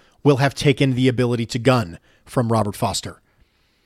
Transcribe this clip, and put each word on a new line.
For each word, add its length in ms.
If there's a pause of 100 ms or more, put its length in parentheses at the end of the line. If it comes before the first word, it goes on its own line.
(220)
will 160
have 160
taken 400
the 120
ability 400
to 120
gun 400 (260)
from 260
Robert 260
Foster. 440 (640)